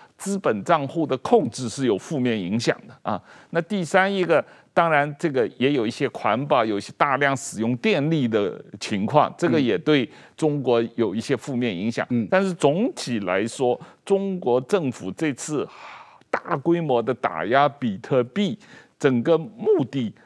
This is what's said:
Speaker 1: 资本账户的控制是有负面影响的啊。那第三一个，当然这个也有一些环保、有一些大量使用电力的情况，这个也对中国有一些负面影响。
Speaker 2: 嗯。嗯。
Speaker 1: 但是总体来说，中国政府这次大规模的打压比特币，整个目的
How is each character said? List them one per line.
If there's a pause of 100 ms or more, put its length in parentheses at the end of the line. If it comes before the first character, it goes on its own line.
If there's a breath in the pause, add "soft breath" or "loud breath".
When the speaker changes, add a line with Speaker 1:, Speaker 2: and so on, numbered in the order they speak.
(180 soft breath)
Speaker 1:
资
本
账
户
的
控
制
是
有
负
面
影
响 (120)
的 (100)
啊。 (300 soft breath)
那
第
三
一
个， (300 soft breath)
当
然
这
个 (100)
也
有
一
些
环
保、
有
一
些
大
量
使
用
电
力
的 (200)
情
况，
这
个
也
对 (260 loud breath)
中
国 (140)
有
一
些
负
面
影
响。
Speaker 2:
嗯。
嗯。
Speaker 1:
但
是
总
体
来
说， (240 loud breath)
中
国
政
府
这
次 (640 loud breath)
大
规
模
的
打
压
比
特
币， (420 soft breath)
整
个
目
的 (120 soft breath)